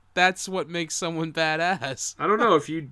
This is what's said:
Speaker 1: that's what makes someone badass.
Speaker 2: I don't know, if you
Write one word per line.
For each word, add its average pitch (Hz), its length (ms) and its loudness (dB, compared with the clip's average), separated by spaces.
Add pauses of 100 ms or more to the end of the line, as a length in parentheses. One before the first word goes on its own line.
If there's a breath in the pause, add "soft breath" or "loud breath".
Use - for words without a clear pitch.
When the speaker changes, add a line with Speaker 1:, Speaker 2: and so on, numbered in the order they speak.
(160)
Speaker 1:
that's 185 340 2
what 185 200 -2
makes 170 260 -4
someone 165 360 -2
badass. 156 880 -2
Speaker 2:
I 151 80 0
don't 214 120 4
know, 220 160 6
if 147 120 2
you 156 240 -8